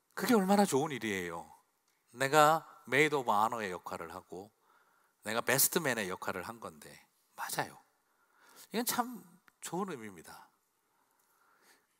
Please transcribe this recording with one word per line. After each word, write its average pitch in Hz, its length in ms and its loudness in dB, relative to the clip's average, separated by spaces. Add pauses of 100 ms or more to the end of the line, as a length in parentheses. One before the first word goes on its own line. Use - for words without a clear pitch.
(140)
그게 214 200 2
얼마나 202 300 6
좋은 147 280 0
일이에요. 90 600 -6 (600)
내가 147 540 4 (200)
maid 143 280 4
of 120 160 0
honor의 107 400 2
역할을 87 440 -8
하고 92 360 -14 (720)
내가 110 160 -4
best 135 380 2
man의 117 300 -2
역할을 92 340 -6
한 113 180 -12
건데. 78 480 -16 (280)
맞아요. - 440 -8 (920)
이건 226 140 -4
참 233 380 -6 (360)
좋은 190 300 -6
의미입니다. 104 580 -16 (1500)